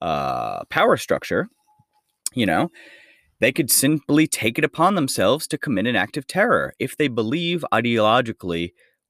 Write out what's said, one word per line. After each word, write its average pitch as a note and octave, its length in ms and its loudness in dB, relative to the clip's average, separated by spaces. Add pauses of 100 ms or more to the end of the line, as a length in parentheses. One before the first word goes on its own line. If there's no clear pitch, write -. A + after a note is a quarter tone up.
uh, B1+ 640 -4
power F#3 300 2
structure. - 520 -2 (840)
You A#2 140 0
know, F2 240 0 (680)
they B2+ 140 4
could C3+ 180 0
simply D3+ 560 2
take - 320 -2
it D#3 60 0
upon F3 300 0
themselves C3+ 540 0
to D3+ 100 -4
commit G#2+ 280 -2
an B2 80 0
act F#2+ 220 -2
of C#3+ 100 -8
terror F3+ 520 0
if - 180 -6
they D3+ 100 0
believe C#3+ 680 -2
ideologically A2 1000 0 (380)